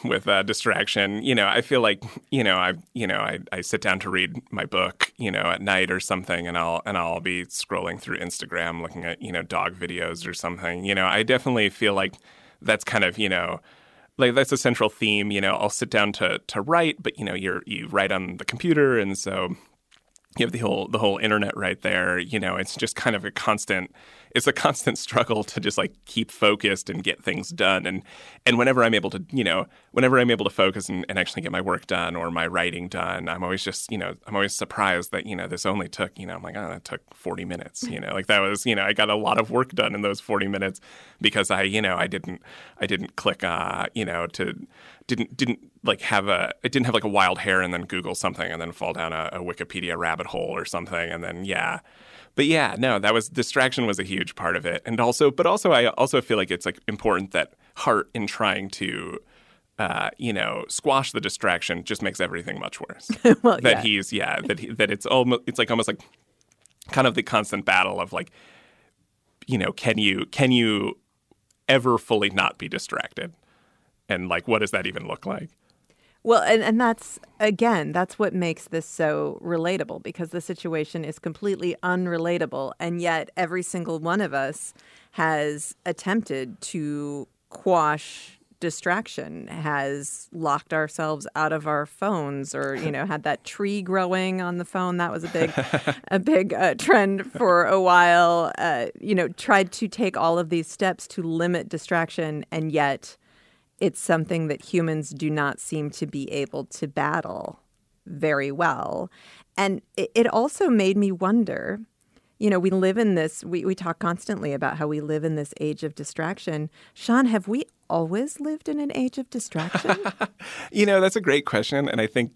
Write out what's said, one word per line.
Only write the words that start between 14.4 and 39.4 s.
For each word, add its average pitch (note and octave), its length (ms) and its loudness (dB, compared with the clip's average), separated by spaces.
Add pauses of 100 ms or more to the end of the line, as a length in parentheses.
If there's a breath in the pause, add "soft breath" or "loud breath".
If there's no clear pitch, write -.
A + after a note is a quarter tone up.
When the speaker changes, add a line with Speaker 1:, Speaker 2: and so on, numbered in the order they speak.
Speaker 1:
a C3+ 60 2
central A#2 320 2
theme. G#2 400 0
You G2+ 100 0
know, G2 160 2
I'll G#2 140 0
sit - 180 -4
down G#2 260 4
to, G#2 320 0
to - 140 -6
write, D#3+ 420 2
but, A2+ 160 -6
you A2 60 -6
know, F#2+ 80 -4
you're, F#2+ 320 -4
you - 240 -8
write G2 240 2
on F#2 240 -4
the - 80 -10
computer, C#3+ 540 2
and G2 180 0
so F#2 400 -4 (840 soft breath)
you A#2+ 60 4
have - 80 -2
the A#2 60 -4
whole, G#2+ 300 0
the G#2+ 100 0
whole G#2 180 4
internet G#2+ 400 2
right F#2 240 -2
there. F#2 380 0
You F2+ 200 -4
know, F#2 180 -2
it's F#2+ 200 -6
just - 200 -4
kind A#2 200 0
of G2 80 -6
a G2+ 60 -6
constant, G2+ 640 -2 (400 loud breath)
it's - 140 2
a C#3 60 4
constant - 440 0
struggle A2+ 460 0
to - 160 -6
just, G2+ 180 -2
like, G2 160 -2 (120)
keep - 260 -4
focused G#2 580 2
and F#2 140 -6
get F#2 180 -4
things - 280 -4
done. F#2 360 2
And, F#2+ 200 -4 (420 loud breath)
and A#2+ 100 6
whenever B2 280 6
I'm A2+ 100 4
able G2 160 2
to, F#2+ 220 -8
you C3+ 100 0
know, F#2 240 2 (240 soft breath)
whenever B2+ 300 4
I'm A#2+ 100 4
able G#2 140 2
to G2+ 60 0
focus F#2+ 380 2
and, F#2 200 -4
and F#2+ 100 -4
actually - 240 -4
get - 80 -6
my F2+ 100 -2
work F#2 280 -2
done E2+ 260 -2
or E2+ 160 -4
my E2+ 160 -2
writing F2 400 -2
done, F2+ 420 -6
I'm F2 140 -6
always F#2 220 -4
just, - 260 -8
you A2 80 -4
know, F#2 160 -6 (140)
I'm G#2 80 -6
always G2+ 180 -2
surprised F#2+ 560 -2
that, - 160 -6
you G#2+ 80 -8
know, F#2 140 -8
this - 180 -6
only F#2+ 220 -2
took, - 280 -6
you G2 100 -14
know, F2 100 -10
I'm F#2 80 -14
like, F2 120 -10
"Oh, G2 120 -8
that F2+ 160 -12
took - 160 -12 (120)
forty F2+ 320 -8
minutes," - 380 -10
you A#3+ 160 -8
know, - 160 -6
like, F#2+ 140 -6
that G#3 100 4
was, G2 260 0
you A#2 120 2
know, G2 80 0
I G#2 80 0
got G#2 180 2
a G#2 60 2
lot G#2+ 240 2